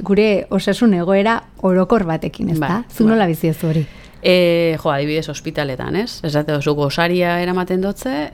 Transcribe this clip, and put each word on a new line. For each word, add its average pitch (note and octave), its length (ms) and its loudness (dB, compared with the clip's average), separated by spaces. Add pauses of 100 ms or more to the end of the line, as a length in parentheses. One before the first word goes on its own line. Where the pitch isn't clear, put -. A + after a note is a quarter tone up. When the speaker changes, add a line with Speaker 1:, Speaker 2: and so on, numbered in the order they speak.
Speaker 1:
gure G3+ 480 2
osasun G3+ 420 2
egoera G3 500 2 (180)
orokor F#3 440 2
batekin, E3 460 -4
ez D#3 80 0
Speaker 2:
Bai, C#3+ 100 -2
Speaker 1:
da? A3 200 -2
Zuk A3 180 2
Speaker 2:
bai. A3 80 4
Speaker 1:
nola G#3+ 120 4
bizi E3 220 -2
duzu D#3+ 180 -4
hori? D#3 180 0 (380)
Speaker 2:
E, E3+ 580 4
jo, E3 80 0
adibidez, D3+ 400 -2
ospitaletan, C#3+ 680 -6
ez? A3+ 280 -4
Esate D3+ 300 -2
duzu, D3 200 0
gosaria F3 680 0
eramaten F3+ 400 -2
dotze, B3+ 520 -4